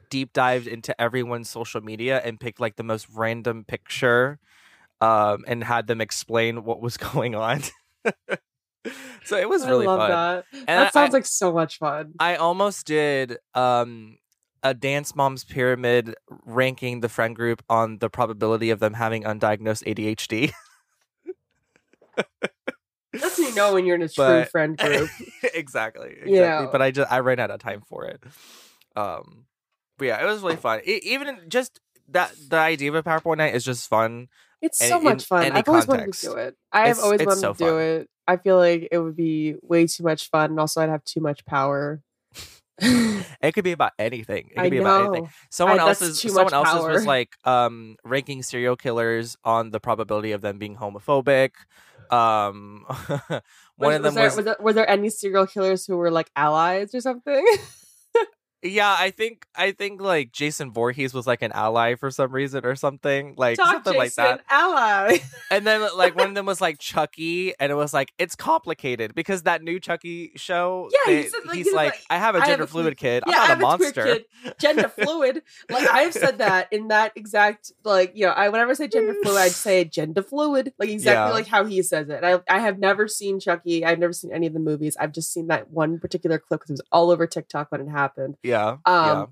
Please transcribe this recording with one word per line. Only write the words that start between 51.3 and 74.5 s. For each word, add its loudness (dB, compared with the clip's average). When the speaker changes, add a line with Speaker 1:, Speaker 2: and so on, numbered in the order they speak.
Speaker 2:
Um, 0
<laughs> -10
one 2
Speaker 1:
Was, 2
Speaker 2:
of 0
them 2
Speaker 1:
was -
there, 4
Speaker 2:
was 0
Speaker 1:
was -4
there, -2
were 2
there 4
any 2
serial 0
killers -2
who -4
were, 0
like, -2
allies 0
or -4
something? -2
<laughs> 4
Speaker 2:
Yeah, 2
I 2
think, -6
I 0
think, -8
like, 0
Jason -6
Voorhees -2
was, -6
like, 0
an -4
ally 0
for -6
some -2
reason -4
or -2
something, -4
like, 2
Speaker 1:
Talk 4
Speaker 2:
something -2
like 2
Speaker 1:
Jason, -2
Speaker 2:
that. 2
Speaker 1:
ally. 2
<laughs> -16
Speaker 2:
And 2
then, 2
like, 4
one 2
of -8
them -4
was, -4
like, -2
Chucky, -4
and 0
it 0
was, -2
like, -2
it's -4
complicated -4
because -6
that 0
new -6
Chucky -10
show, -4
Speaker 1:
Yeah, 4
he 0
Speaker 2:
they, -6
Speaker 1:
said, -8
like, -6
Speaker 2:
he's -4
Speaker 1:
he's 0
Speaker 2:
like, 2
Speaker 1:
like, -18
Speaker 2:
"I 2
have 2
a 2
Speaker 1:
"I 4
have 4
Speaker 2:
gender 2
Speaker 1:
a -6
Speaker 2:
fluid -2
Speaker 1:
queer 0
Speaker 2:
kid. -10
Speaker 1:
yeah, 0
Speaker 2:
I'm 4
not 6
Speaker 1:
I 6
Speaker 2:
a 6
Speaker 1:
have -4
a 4
queer 0
Speaker 2:
monster." -2
Speaker 1:
kid, -4